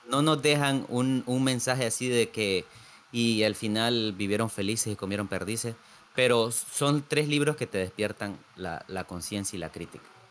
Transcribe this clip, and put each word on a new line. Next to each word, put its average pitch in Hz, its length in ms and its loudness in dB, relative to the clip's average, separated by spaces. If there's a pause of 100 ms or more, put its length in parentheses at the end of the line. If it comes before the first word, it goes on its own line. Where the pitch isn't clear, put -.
(100)
no 139 120 2
nos 151 200 4
dejan 143 460 2
un, 127 380 2
un 127 180 0
mensaje 127 420 0
así 123 220 -2
de 117 220 2
que, 98 340 0 (480)
y 117 320 2
al 107 100 2
final 113 600 0
vivieron 104 340 0
felices 107 420 -2
y 98 40 -6
comieron 101 320 -4
perdices, 107 480 -6 (380)
pero 120 360 4
son 143 560 0
tres 147 220 0
libros 147 280 2
que 120 100 -6
te - 120 -4
despiertan 101 600 -4 (180)
la, 87 320 -8
la 92 160 -8
conciencia 95 520 -6
y 87 40 -8
la 80 100 -8
crítica. - 340 -14 (260)